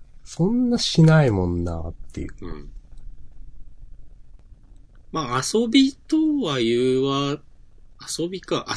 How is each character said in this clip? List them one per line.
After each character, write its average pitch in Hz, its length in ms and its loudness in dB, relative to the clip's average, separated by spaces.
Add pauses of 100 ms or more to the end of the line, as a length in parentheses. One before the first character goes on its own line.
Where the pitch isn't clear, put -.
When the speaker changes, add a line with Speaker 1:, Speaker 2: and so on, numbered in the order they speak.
(240)
Speaker 1:
そ 175 260 -2
ん 240 200 2
な 240 80 0
し - 240 4
な 160 220 8
い 123 60 4
も 92 160 2
ん 87 180 0
な 85 140 -4
っ 85 160 -6 (180)
て - 100 -8
い 73 60 -8
う。 76 120 -12
Speaker 2:
う 90 80 -12
ん。 76 220 -12 (2500)
ま 127 260 -2
あ、 131 60 2
遊 226 260 2
び 269 260 6
と - 220 -2 (260)
は 147 160 0
言 123 420 2
う 135 40 2
は、 139 340 0 (800)
遊 165 120 -4
び 185 100 -10
か。 - 260 -4 (100)